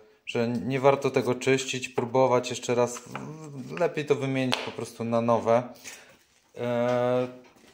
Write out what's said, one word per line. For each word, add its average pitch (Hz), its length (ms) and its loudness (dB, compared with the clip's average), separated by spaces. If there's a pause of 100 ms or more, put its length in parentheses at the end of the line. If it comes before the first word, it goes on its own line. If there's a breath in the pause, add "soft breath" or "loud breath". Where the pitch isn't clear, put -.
(260 loud breath)
że 117 220 -2
nie 120 320 -2
warto 135 320 4
tego 123 240 0
czyścić, 131 540 -2
próbować 123 600 2
jeszcze 123 260 -2
raz. 120 260 0 (800)
Lepiej 156 260 0
to 143 100 4
wymienić 131 420 -2
po - 140 -6
prostu - 320 -8
na 117 180 2
nowe. 117 420 4 (960 loud breath)
E, 123 680 0 (460)